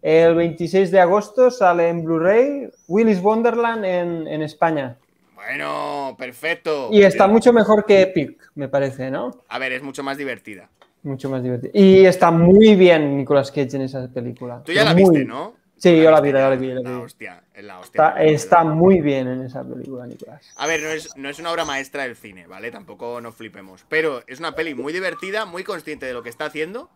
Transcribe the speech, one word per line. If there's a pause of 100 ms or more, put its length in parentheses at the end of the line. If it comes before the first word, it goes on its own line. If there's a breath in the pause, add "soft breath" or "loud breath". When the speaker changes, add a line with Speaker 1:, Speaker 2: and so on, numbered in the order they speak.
Speaker 1:
El
veintiséis
de
agosto
sale
en
Blu-ray (180)
Willy's
Wonderland
en,
en
España. (380)
Speaker 2:
Bueno,
perfecto.
Speaker 1:
Y
está
Speaker 3:
Bien.
Speaker 1:
mucho
mejor
que
Epic,
me
parece,
¿no?
Speaker 2:
A
ver,
es
mucho
más
divertida. (340)
Speaker 1:
Mucho
más
divertida.
Y
está
muy
bien
Nicolas
Cage
en
esa
película.
Speaker 2:
Tú
ya
Speaker 1:
Pero
Speaker 2:
la
viste,
Speaker 1:
muy
Speaker 2:
¿no? (240)
Speaker 1:
Sí,
Speaker 2:
¿La
Speaker 1:
yo
la
Speaker 2:
viste
Speaker 1:
vi,
la
Speaker 2:
ya?
Speaker 1:
vi,
la
Speaker 2:
La
Speaker 1:
vi.
Speaker 2:
hostia, (100)
es
la
hostia,
Speaker 1:
Está, (120)
Speaker 2:
la
hostia.
Speaker 1:
está
muy
bien
en
esa
película,
Nicolas.
Speaker 2:
A
ver,
no
es,
no
es
una
obra
maestra
del
cine,
¿vale?
Tampoco
nos
flipemos.
Pero
es
una
peli
muy
divertida,
muy
consciente
de
lo
que
está
haciendo.